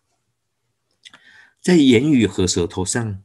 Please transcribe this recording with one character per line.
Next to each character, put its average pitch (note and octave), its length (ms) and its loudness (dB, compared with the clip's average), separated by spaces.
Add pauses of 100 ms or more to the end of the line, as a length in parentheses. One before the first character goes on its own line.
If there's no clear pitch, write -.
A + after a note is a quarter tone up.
(1600)
在 F3+ 140 2
言 C#3 360 4
语 A#2+ 140 2
和 F#2+ 220 -4
舌 F2 180 -4
头 F#2 180 -8
上 G#2 420 -8